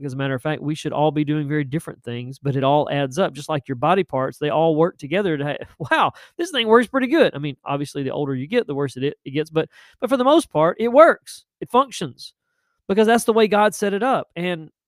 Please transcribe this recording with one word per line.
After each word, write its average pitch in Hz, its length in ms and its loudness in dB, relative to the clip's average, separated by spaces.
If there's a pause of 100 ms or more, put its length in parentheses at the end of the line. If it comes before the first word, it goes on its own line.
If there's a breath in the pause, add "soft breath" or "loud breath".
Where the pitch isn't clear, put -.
As 135 120 -8
a - 20 -8
matter 135 180 -2
of 127 60 -4
fact, 151 220 -6
we 147 120 -4
should 151 200 -6
all 151 160 2
be 151 140 -2
doing 151 220 -2
very 151 160 -2
different 139 400 -8
things, 123 360 -10
but 135 180 -4
it 135 80 0
all 143 260 4
adds 143 280 -4
up. 160 160 0
Just 143 160 -12
like 151 180 -4
your 135 80 -6
body 170 260 2
parts, 135 360 -6
they 147 100 -4
all 156 260 2
work 165 220 0
together 165 400 -2
to 139 80 -4
ha-, - 220 -6 (120)
<laughs> 156 120 -10
wow, 240 220 2 (260 loud breath)
this 339 120 -6
thing 240 180 -2
works 226 180 6
pretty 262 200 -2
good. 240 280 4
I 139 40 -6
mean, 143 180 -6 (100)
obviously, 143 360 -4
the 131 80 -4
older 139 240 -4
you 131 120 -6
get, 226 200 0
the 143 80 -6
worse 139 220 -4
it, 135 180 -4 (100)
it 143 60 -12
gets. 139 200 -4
But, 156 180 -2 (320 soft breath)
but 233 80 -2
for 262 80 2
the 247 80 0
most 294 260 4
part, 160 300 2
it 226 80 0
works. 277 560 4 (160)
It 165 100 -12
functions 208 640 -2 (560)
because 208 180 2
that's 226 180 2
the 220 100 2
way 220 120 6
God 208 280 2
set 202 180 -4
it 202 100 -4
up. 254 340 -2
And 170 340 -6 (180)